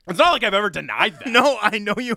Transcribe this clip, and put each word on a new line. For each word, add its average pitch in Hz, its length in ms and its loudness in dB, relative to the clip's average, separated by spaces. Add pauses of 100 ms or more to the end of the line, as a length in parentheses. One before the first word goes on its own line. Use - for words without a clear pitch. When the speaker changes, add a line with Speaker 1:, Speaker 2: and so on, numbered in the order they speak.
Speaker 1:
It's 175 120 -4
not 339 140 6
like 240 120 -2
I've 214 100 0
ever 208 140 0
denied 156 520 -2
that. - 60 -10
Speaker 2:
<laughs> 254 40 -6
No, 247 320 4
I 214 160 0
know 208 180 -4
you 240 200 -6